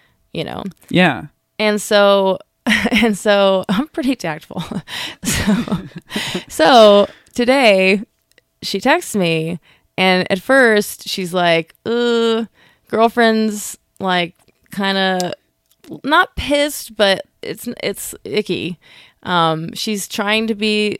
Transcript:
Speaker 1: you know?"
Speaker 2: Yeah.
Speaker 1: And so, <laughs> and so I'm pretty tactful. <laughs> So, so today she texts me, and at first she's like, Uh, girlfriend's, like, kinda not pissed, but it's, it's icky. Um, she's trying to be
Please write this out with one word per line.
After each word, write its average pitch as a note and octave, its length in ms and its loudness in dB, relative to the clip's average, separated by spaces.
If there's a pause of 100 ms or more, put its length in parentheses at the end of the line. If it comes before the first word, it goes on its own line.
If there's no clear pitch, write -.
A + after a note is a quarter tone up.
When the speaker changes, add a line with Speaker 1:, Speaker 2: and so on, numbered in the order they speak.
(340)
Speaker 1:
you D#3+ 120 -6
know?" - 180 -10 (260)
Speaker 2:
Yeah. D3+ 360 0 (340)
Speaker 1:
And G#3+ 220 0
so, G3+ 560 2 (140)
<laughs> - 140 -16
and G#3+ 520 0
so G3 520 2
I'm G#3+ 180 0
pretty C4+ 280 -4
tactful. D#3+ 540 -10
<laughs> G3 140 -8 (400)
So, F#3 640 -2 (600)
so A3 600 6 (260)
today G#3+ 680 2 (600)
she - 180 -6
texts D4+ 360 0
me, E3 440 -2 (380)
and F#3 340 2
at F#3+ 100 -2
first A#3+ 680 2
she's F3+ 240 -8
like, E3+ 420 0 (100)
Uh, A#3 600 0 (440)
girlfriend's, A3 880 2 (220)
like, F3+ 360 -2 (400)
kinda F#3+ 580 -2 (680)
not D#4+ 320 0
pissed, C#4+ 600 -4
but G3 300 0 (160)
it's, - 260 -12 (160)
it's - 400 -8
icky. D#3+ 560 -6 (440)
Um, E3 500 -2
she's G#3 340 -6
trying A3 400 -2
to A3 80 -2
be G#3 440 -2